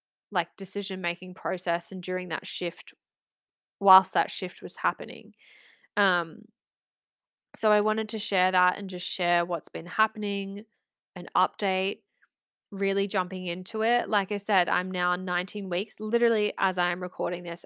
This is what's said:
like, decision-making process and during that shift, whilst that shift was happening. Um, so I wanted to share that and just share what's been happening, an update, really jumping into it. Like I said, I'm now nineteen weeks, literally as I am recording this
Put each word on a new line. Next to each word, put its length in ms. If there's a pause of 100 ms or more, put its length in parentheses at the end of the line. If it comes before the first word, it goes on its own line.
(320)
like, 240
decision-making 800
process 580
and 100
during 280
that 160
shift, 480 (840)
whilst 340
that 160
shift 320
was 160
happening. 560 (640)
Um, 460 (1120)
so 140
I 100
wanted 300
to 80
share 320
that 280
and 120
just 180
share 360
what's 240
been 180
happening, 800 (520)
an 200
update, 640 (720)
really 360
jumping 380
into 360
it. 260
Like 240
I 60
said, 300
I'm 220
now 260
nineteen 540
weeks, 300
literally 580
as 200
I 140
am 100
recording 420
this 220